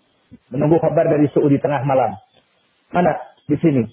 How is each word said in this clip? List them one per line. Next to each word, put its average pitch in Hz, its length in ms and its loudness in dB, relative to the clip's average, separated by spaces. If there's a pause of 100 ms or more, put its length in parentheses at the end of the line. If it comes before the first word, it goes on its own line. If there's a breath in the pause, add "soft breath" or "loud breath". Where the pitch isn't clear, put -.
(500)
Menunggu 151 320 0
kabar 156 240 0
dari 151 240 2
Saudi 139 320 0
tengah 143 240 -4
malam. 117 320 -2 (720)
Mana? 175 240 0 (320)
Di 147 160 -2
sini. 135 300 0